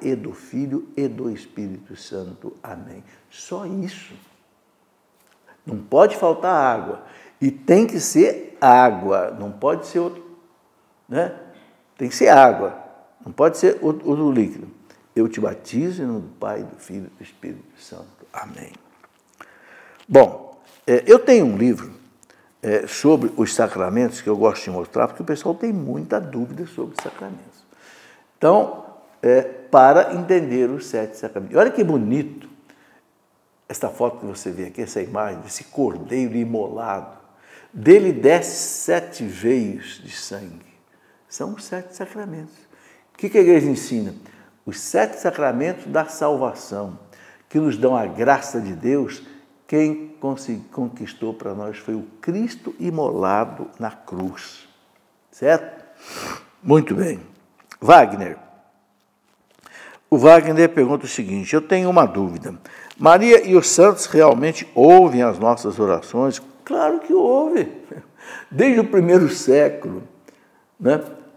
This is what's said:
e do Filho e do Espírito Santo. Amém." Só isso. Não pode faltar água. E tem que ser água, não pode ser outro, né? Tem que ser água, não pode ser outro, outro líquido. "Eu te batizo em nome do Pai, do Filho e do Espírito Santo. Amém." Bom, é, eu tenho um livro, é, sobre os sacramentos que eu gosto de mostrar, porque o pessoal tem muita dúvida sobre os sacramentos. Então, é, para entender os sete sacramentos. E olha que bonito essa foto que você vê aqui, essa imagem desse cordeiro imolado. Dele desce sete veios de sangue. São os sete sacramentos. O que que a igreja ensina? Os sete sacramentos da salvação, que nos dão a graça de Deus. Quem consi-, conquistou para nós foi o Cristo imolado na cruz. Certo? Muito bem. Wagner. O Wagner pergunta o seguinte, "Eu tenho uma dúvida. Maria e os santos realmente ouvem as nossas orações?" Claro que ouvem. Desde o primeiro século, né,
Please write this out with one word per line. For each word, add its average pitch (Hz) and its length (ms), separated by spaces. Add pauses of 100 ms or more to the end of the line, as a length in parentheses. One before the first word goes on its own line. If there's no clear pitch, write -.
e 131 140
do 104 180
Filho 139 540 (100)
e 139 100
do 117 220
Espírito 101 680
Santo. - 580 (100)
Amém." 98 400 (260)
Só 190 380
isso. 190 480 (1500)
Não 107 140
pode 175 400
faltar 175 360
água. 120 500 (360)
E 139 120
tem 196 340
que 175 140
ser - 600
água, 101 800
não 104 120
pode 160 340
ser - 140
outro, 170 240 (840)
né? 156 280 (600)
Tem 120 140
que - 60
ser - 140
água, 113 460 (480)
não - 80
pode 160 260
ser - 240
outro, 156 280
outro 147 220
líquido. 110 360 (480)
"Eu 113 140
te 113 100
batizo 143 640
em 135 40
nome 113 160
do - 180
Pai, 104 240
do - 140
Filho 92 380
e - 20
do - 60
Espírito - 580
Santo. - 520
Amém." - 380 (1400)
Bom, - 540 (240)
é, 123 200
eu 226 140
tenho 226 260
um 101 120
livro, 117 360 (680)
é, 107 260
sobre 139 500
os 110 160
sacramentos 113 680
que 104 80
eu 107 60
gosto 104 280
de 95 80
mostrar, 90 360
porque - 140
o 175 40
pessoal 156 280
tem 233 180
muita 160 480
dúvida 135 460
sobre - 320
os - 60
sacramentos. - 600 (760)
Então, - 480 (360)
é, 127 200
para 143 760
entender 156 540
os 143 180
sete 110 300
sacramentos. 98 380
E 160 40
olha 240 120
que 226 120
bonito 143 640 (1200)
essa - 200
foto 120 300
que - 60
você 95 260
vê 90 140
aqui, 90 160
essa 110 200
imagem 104 400
desse - 240
cordeiro 123 680
imolado. 110 880 (480)
Dele 185 420
desce 139 420 (280)
sete 165 420
veios 104 760
de 113 100
sangue. 90 540 (600)
São 190 260
os - 120
sete 180 300
sacramentos. 185 600 (580)
O - 40
que - 120
que - 80
a 202 40
igreja 170 260
ensina? 113 480 (500)
Os - 140
sete - 400
sacramentos 151 680
da 151 200
salvação, 120 920 (520)
que 156 100
nos 139 180
dão 127 180
a 113 100
graça 117 560
de 98 120
Deus. 123 500 (440)
Quem 151 540
consi-, 131 400 (100)
conquistou 113 600
para 101 200
nós 104 240
foi 113 180
o 107 120 (140)
Cristo 208 580
imolado 131 960
na 110 140
cruz. - 800 (600)
Certo? - 540 (800)
Muito 151 320
bem. 165 240 (640)
Wagner. 107 560 (1700)
O 147 80
Wagner 160 520
pergunta 143 340
o 131 60
seguinte, 98 440
"Eu 156 80
tenho 185 280
uma 170 160
dúvida. 90 500 (420)
Maria 196 480
e 185 80
os 175 140
santos 196 380
realmente 151 680
ouvem 147 500
as 107 140
nossas 110 400
orações?" 107 640 (220)
Claro 320 360
que 320 140
ouvem. 302 580 (800)
Desde 233 300
o 214 80
primeiro 175 420
século, 131 720 (800)
né, 147 200 (380)